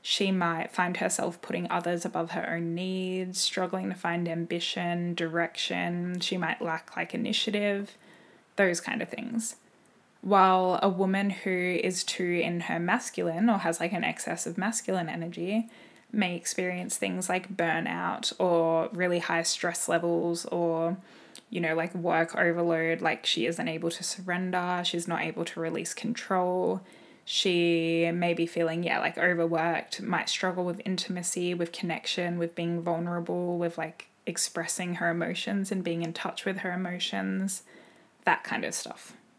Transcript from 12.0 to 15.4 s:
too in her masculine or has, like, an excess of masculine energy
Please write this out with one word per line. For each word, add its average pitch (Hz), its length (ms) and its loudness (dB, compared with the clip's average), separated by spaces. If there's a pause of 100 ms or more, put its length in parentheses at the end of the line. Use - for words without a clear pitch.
too 175 400 0
in 175 180 0
her 170 180 -2
masculine 180 720 2
or 202 100 4
has, 165 200 0
like, 185 140 0
an 170 100 0
excess - 420 -4
of 170 120 -4
masculine 185 520 -2
energy 175 580 -2 (420)